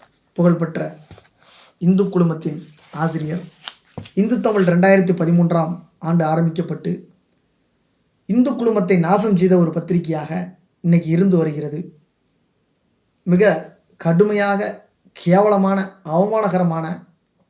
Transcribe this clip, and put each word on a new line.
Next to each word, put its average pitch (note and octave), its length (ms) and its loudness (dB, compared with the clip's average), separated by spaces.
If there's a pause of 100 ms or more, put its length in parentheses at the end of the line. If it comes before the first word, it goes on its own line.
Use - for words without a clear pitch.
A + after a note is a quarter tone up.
(340)
புகழ்பெற்ற E3 640 -2 (800)
இந்து F#3 320 2
குழுமத்தின் E3 580 -2 (240)
ஆசிரியர். D#3 520 -6 (720)
இந்து A3 280 0
தமிழ் G3+ 260 2
ரெண்டாயிரத்தி F#3 480 4
பதிமூன்றாம் E3+ 680 0 (220)
ஆண்டு E3 200 0
ஆரம்பிக்கப்பட்டு E3 840 -4 (1160)
இந்து B3 300 0
குழுமத்தை G#3 420 0
நாசம் F#3+ 400 2
செய்த F3+ 200 4
ஒரு E3 140 2
பத்திரிகையாக E3 840 -6 (240)
இன்னைக்கு E3 280 2
இருந்து F3+ 280 2
வருகிறது. D3+ 600 -4 (1300)
மிக F3+ 200 2 (540)
கடுமையாக G3+ 920 0 (240)
கேவலமான, G3 920 0
அவமானகரமான F3 1000 -2 (460)